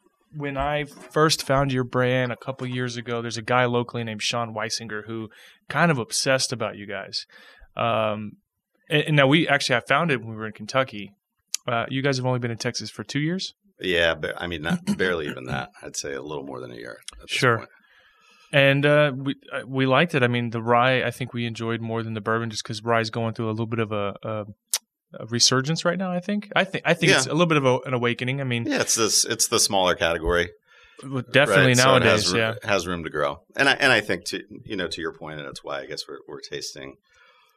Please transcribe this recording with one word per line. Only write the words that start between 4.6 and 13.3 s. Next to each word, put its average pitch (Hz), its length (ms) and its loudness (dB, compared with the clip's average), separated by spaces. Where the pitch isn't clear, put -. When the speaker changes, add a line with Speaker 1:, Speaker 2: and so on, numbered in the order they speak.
Speaker 1:
who 113 240 -8
kind 165 220 4
of 139 80 0
obsessed 131 520 0
about 110 260 -4
you 101 100 -12
guys. 98 380 -8
Um, 110 560 -2
and, 147 140 4
and 151 120 0
now 143 120 6
we 151 200 4
actually, 139 280 2
I 117 60 2
found 151 300 2
it 127 80 0
when 110 100 -12
we 110 60 -10
were 110 120 -8
in 104 60 -10
Kentucky. 110 600 -4
Uh, 117 220 0
you 131 120 -4
guys 139 160 0
have 127 80 -4
only 127 140 0
been 120 120 -4
in 113 60 -8
Texas 113 320 -6
for - 140 -10
two - 160 -4
years? 170 340 -4